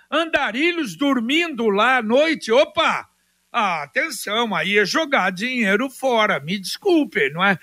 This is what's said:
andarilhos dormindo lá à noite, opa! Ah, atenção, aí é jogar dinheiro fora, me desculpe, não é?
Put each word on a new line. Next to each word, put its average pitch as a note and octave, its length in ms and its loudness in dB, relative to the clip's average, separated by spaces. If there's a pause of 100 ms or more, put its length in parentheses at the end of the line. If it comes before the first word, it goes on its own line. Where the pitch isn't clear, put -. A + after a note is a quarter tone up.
andarilhos D4+ 880 -2
dormindo C4+ 760 0
lá A3+ 280 4
à B3 40 2
noite, B3 500 0
opa! C4 560 2 (480)
Ah, F3+ 280 0
atenção, A3+ 720 -4
aí F#3+ 240 0
é G#3+ 40 4
jogar A3+ 480 0
dinheiro A3 560 -2
fora, A3 520 0
me D#3+ 180 -6
desculpe, G#3 720 0
não E3+ 160 -2
é? G3 180 4